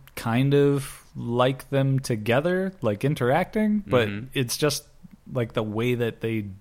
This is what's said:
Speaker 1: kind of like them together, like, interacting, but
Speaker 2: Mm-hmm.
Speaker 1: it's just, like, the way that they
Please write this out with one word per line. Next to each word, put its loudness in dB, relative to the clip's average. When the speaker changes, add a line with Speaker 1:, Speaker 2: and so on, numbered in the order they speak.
Speaker 1:
kind 2
of 2
like 0
them 2
together, 0
like, 0
interacting, 0
but 2
Speaker 2:
Mm-hmm. -6
Speaker 1:
it's -2
just, 0
like, -4
the 0
way 0
that -4
they -2